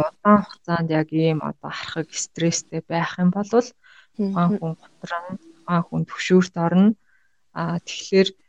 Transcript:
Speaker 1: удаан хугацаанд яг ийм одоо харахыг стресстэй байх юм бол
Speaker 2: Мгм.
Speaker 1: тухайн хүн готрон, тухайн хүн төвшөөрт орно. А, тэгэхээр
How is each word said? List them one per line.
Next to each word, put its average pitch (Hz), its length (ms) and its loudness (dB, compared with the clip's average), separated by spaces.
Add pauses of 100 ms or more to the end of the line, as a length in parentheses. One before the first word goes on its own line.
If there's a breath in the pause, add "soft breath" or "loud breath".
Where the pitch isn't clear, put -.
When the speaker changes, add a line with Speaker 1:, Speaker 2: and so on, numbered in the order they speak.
Speaker 1:
удаан 208 400 4
хугацаанд 170 480 -4
яг 156 240 0
ийм 160 320 2
одоо 147 240 -10
харахыг - 400 -8
стресстэй - 720 -4
байх 170 400 -4
юм 180 80 4
бол 202 160 -2
Speaker 2:
Мгм. - 880 -4
Speaker 1:
тухайн 175 240 2
хүн 165 240 -6
готрон, 170 440 -12 (360)
тухайн 170 240 0
хүн 165 200 -4
төвшөөрт - 520 0
орно. 175 320 4 (680)
А, 165 240 -4
тэгэхээр - 500 0 (180)